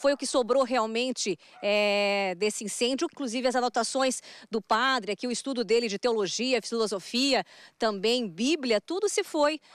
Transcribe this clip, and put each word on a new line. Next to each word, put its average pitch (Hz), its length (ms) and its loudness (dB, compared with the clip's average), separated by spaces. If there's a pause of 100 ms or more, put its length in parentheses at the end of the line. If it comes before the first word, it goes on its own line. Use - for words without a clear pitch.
foi 277 120 4
o 269 40 -2
que - 80 -6
sobrou 254 380 2
realmente, 226 720 -2 (240)
eh, 202 800 2
desse 214 240 -2
incêndio. 247 420 -2
Inclusive 254 420 -4
as 247 80 0
anotações 247 640 0 (300)
do 226 100 -2
padre, 233 520 0
aqui 226 160 -6
o 247 40 -2
estudo 247 320 -4
dele 226 240 2
de 196 120 -4
teologia, 226 600 0
filosofia, 233 840 0 (340)
também 220 500 0
Bíblia, 233 540 0
tudo 392 260 -2
se 392 160 0
foi, 302 360 2 (160)